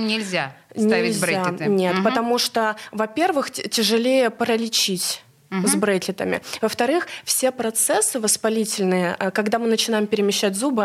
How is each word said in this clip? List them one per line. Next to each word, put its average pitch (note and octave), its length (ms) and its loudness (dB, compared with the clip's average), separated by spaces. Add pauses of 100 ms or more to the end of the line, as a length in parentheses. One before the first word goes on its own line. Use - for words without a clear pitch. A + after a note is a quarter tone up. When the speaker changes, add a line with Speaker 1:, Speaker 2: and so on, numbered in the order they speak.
Speaker 1:
Есть. G#3+ 100 0
Speaker 2:
нельзя F3 340 -4 (240)
ставить A3 460 2
Speaker 1:
Нельзя, - 0 - (220)
Speaker 2:
брекеты? F3 260 -2
Speaker 1:
нет, F#3 240 2
Speaker 2:
Мгм. F#3+ 100 0
Speaker 1:
потому A#3 360 2
что, A3 360 0 (160)
во-первых, B3+ 600 0
т-, - 180 -8
тяжелее A#3 640 2
пролечить A3+ 880 -2 (280)
Speaker 2:
Мгм. F#3+ 180 0
Speaker 1:
с C4+ 80 2
брекетами. F#3 640 0 (200)
Во-вторых, B3 460 0 (160)
все - 280 0
процессы B3+ 680 0
воспалительные, G3+ 1000 0
э, F#3+ 140 -2
когда A3 280 0
мы A#3 80 -2
начинаем A3 380 0
перемещать G3+ 520 0
зубы, A#3+ 280 0